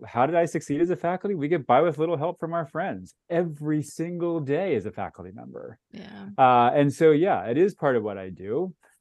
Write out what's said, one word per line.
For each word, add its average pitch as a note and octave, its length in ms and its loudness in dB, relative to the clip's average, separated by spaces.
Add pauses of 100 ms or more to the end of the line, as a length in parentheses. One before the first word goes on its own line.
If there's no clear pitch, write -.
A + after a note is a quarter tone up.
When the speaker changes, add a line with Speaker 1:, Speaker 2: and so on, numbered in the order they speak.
Speaker 1:
how A#2 200 2
did D#3+ 100 0
I E3+ 100 4
succeed D3 360 -4
as E3+ 80 2
a F3+ 60 -2
faculty? F#3 400 -4
We D3 120 -4
get D3+ 200 -2
by C3+ 140 6
with D#3+ 180 0
little E3 180 0
help E3+ 220 -4
from E3 140 -6
our E3+ 120 -4
friends C#3+ 480 -8 (160)
every D3+ 540 -2
single E3+ 560 -6
day D3+ 360 -2
as G2 120 -2
a G#2+ 40 -8
faculty F#2 400 -12
member." - 460 -16 (140)
Speaker 2:
Yeah. G3+ 460 -18
Speaker 1:
Uh, B2+ 360 8
and C#3+ 180 4
so, D#3+ 200 6
yeah, D3 340 2
it A#2 120 -2
is F#3+ 180 2
part C#3 200 0
of A2 80 0
what G#2 140 -6
I F#2+ 120 -10
do. A2 440 -6 (280)